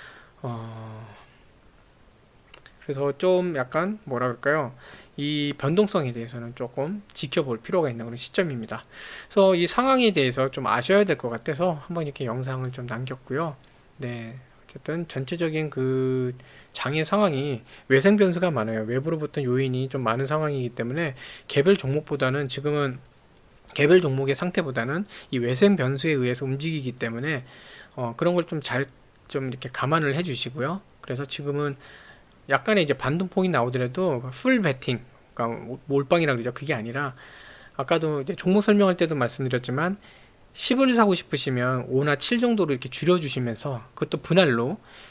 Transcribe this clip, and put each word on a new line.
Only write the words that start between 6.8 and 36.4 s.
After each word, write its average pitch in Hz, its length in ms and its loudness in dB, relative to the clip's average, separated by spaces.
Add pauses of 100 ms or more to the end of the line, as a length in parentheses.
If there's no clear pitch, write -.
지켜볼 135 480 -4
필요가 170 300 0
있는 113 160 -8
그런 117 100 -10
시점입니다. 127 680 -4 (460)
그래서 190 260 6
이 175 120 4
상황에 247 460 4
대해서 131 380 2
좀 135 160 -4
아셔야 190 380 4
될 165 140 0
것 123 100 -6
같아서 147 560 -2
한번 170 200 -4
이렇게 139 200 -6
영상을 127 480 -4
좀 123 140 -10
남겼고요. 127 680 -6 (420)
네, 120 400 -8 (260)
어쨌든 165 420 -8
전체적인 156 640 -4
그 131 680 -2 (380)
장의 156 320 0
상황이 147 560 2 (280)
외생 165 280 8
변수가 180 360 4
많아요. 110 320 0
외부로부터 147 580 -2
요인이 131 480 0
좀 135 120 -4
많은 120 240 0
상황이기 143 440 -2
때문에 131 440 -4 (320)
개별 180 300 4
종목보다는 139 720 -2
지금은, 143 500 -2 (760)
개별 156 260 8
종목의 135 340 0
상태보다는 151 680 -2 (260)
이 139 60 -2
외생 127 400 4
변수에 139 360 0
의해서 123 340 0
움직이기 139 460 -4
때문에, 123 520 -4 (520)
어, 117 200 -4
그런 175 180 2
걸 170 120 0
좀 151 160 -6
잘, 131 240 -2 (400)
좀 135 220 -4
이렇게 127 220 -10
감안을 143 460 0
해주시고요. 151 640 -4 (220)
그래서 135 240 -6
지금은 143 500 -4 (720)
약간의 185 340 2
이제 143 120 0
반등폭이 185 540 0
나오더라도 127 760 0 (100)
풀 254 300 0
베팅, 131 400 -2 (320)
그러니까 117 420 -6 (100)
몰빵이라 143 460 2
그러죠. 117 220 -2